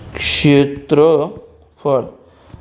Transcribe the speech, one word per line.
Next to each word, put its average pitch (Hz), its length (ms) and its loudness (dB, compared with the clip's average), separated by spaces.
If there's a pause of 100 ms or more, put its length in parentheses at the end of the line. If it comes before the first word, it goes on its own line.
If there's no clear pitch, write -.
(180)
ક્ષેત્રફળ. 143 1900 -2 (560)